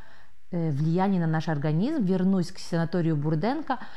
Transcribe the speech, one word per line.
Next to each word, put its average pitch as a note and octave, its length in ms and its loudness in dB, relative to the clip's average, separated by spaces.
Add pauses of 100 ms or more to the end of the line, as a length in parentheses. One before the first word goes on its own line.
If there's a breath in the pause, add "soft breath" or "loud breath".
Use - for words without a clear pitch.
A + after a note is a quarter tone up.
(500 loud breath)
э, E3 220 0
влияние E3+ 480 2
на E3 80 2
наш D#3+ 220 0
организм. D#3+ 540 0
Вернусь F#3 500 2
к - 60 -8
санаторию E3 580 0
Бурденко. G3+ 640 0 (180 loud breath)